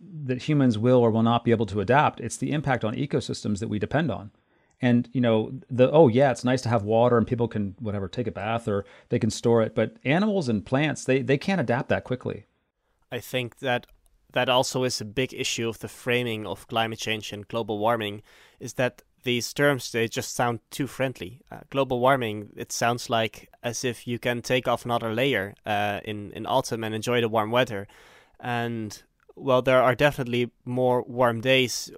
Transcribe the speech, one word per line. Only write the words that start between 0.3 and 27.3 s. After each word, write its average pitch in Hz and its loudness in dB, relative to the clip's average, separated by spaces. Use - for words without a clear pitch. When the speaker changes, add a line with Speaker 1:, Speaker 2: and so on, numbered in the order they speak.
Speaker 1:
humans 135 4
will 123 6
or 117 6
will 113 2
not 117 2
be 117 2
able 113 4
to 101 -4
adapt. 120 2
It's 120 -8
the 135 -4
impact 139 -2
on 107 -2
ecosystems 117 -4
that 113 -6
we 107 -4
depend 135 -2
on. 98 -10
And, 123 2
you 135 -2
know, 113 2
the, 127 6
oh, 156 8
yeah, 127 4
it's - -6
nice 127 0
to 113 -4
have 113 2
water 117 4
and 110 4
people 117 -2
can, 101 -6
whatever, 101 -6
take 107 -6
a - -4
bath 110 -4
or 101 0
they - 0
can 110 2
store 117 4
it. 110 -2
But 110 0
animals 185 0
and 107 0
plants, 139 0
they, 131 2
they 131 2
can't 190 -2
adapt 123 -2
that 98 0
quickly. 107 -8
Speaker 2:
I 127 -8
think 120 -6
that 123 -2
that 123 2
also 131 2
is 123 -2
a 110 -8
big 117 -4
issue 117 -4
of 113 -8
the 110 -12
framing 120 -2
of - -10
climate 113 -2
change 110 -4
and 104 -14
global 110 -4
warming, 107 0
is 120 -12
that - -2
these 120 -2
terms, 143 2
they 113 0
just - -6
sound 120 -2
too 143 -4
friendly. 123 -6
Uh, - -14
global 131 0
warming, 120 2
it 113 -12
sounds 120 -2
like 113 -2
as 120 -6
if 120 -6
you 120 -4
can 120 -2
take 127 0
off 120 -2
another 117 -2
layer, 110 0
uh, 104 -2
in, 104 -10
in 107 -10
autumn 117 -2
and 110 -6
enjoy 120 0
the 117 0
warm 107 0